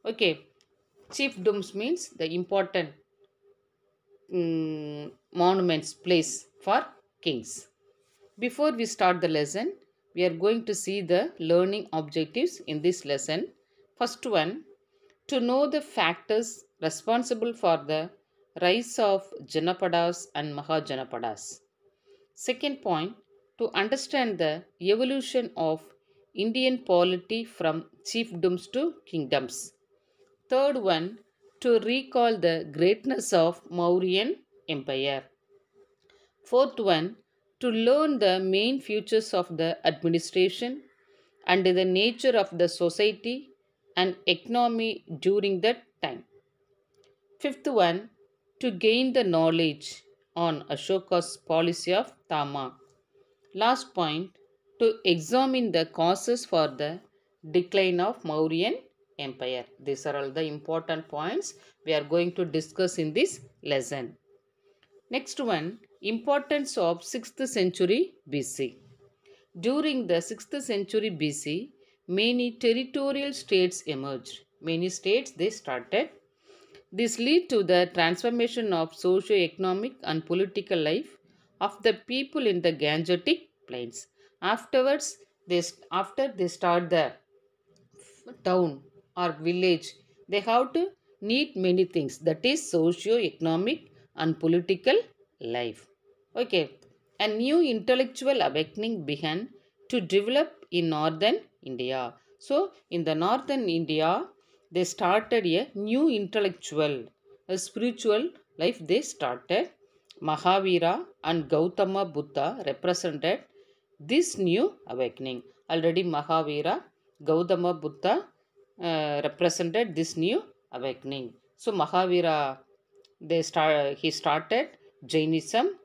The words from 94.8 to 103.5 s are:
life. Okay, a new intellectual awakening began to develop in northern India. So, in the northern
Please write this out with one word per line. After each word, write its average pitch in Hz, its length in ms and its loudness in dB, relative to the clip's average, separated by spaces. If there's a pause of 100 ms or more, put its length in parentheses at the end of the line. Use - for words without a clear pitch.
life. 117 480 -6 (480)
Okay, 196 360 0 (500)
a 214 80 0
new 254 320 2
intellectual 254 800 0
awakening 156 640 -2
began 156 420 -4 (400)
to 240 140 0
develop 214 720 0
in 170 180 0
northern 160 500 0 (240)
India. 127 520 -6 (240)
So, 359 320 -2 (180)
in 170 140 -4
the 156 100 0
northern 240 560 0